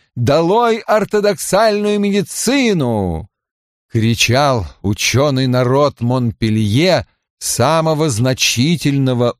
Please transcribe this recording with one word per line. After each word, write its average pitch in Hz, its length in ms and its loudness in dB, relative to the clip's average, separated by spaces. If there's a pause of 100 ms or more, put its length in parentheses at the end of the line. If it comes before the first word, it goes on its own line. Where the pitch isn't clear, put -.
(160)
Долой 170 640 2
ортодоксальную 208 1200 0
медицину!» 180 1300 -2 (600)
кричал 117 760 0 (160)
учёный 131 640 0
народ 127 540 0
Монпелье, 120 1040 0 (320)
самого 156 720 0
значительного 131 1300 0